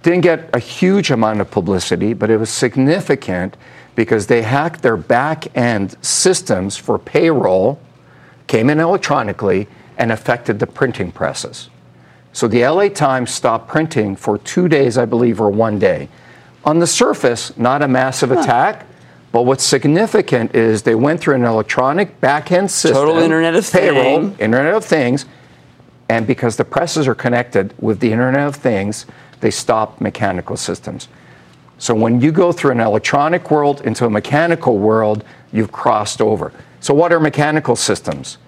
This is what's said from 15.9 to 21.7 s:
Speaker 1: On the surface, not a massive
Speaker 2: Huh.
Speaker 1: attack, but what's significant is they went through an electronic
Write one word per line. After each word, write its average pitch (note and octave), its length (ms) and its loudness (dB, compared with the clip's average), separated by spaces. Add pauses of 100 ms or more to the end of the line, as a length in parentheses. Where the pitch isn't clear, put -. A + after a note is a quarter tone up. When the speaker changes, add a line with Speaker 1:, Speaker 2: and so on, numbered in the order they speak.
Speaker 1:
On D#3+ 160 2
the E3+ 60 2
surface, C#3+ 680 0
not B2+ 240 0
a D3 80 0
massive C3 420 0
Speaker 2:
Huh. B2+ 100 2
Speaker 1:
attack, C#3 460 0 (440)
but A#2 120 2
what's C3 220 2
significant D3+ 920 2
is A2 280 2
they A2+ 140 2
went D3 240 0
through C#3+ 160 0
an B2 80 0
electronic C3 760 -2